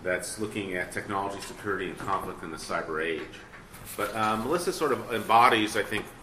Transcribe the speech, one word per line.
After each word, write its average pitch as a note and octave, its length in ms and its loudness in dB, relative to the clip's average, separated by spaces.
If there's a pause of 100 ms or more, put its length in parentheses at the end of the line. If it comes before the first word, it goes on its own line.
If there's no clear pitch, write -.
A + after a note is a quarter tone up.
that's F2+ 360 -2
looking G#2 360 -4
at F2+ 160 -4
technology G2 500 -4
security F#2+ 460 -4
and D#2+ 100 -8
conflict F#2 460 -4
in E2+ 80 -8
the D#2 60 -8
cyber E2 460 -2
age. D#2+ 180 -2 (760)
But, - 180 -2
uh, A2 220 2
Melissa E3 340 0
sort D3 220 2
of A2 200 -4
embodies, A2+ 640 8
I G2+ 80 2
think, G#2 220 -2 (180)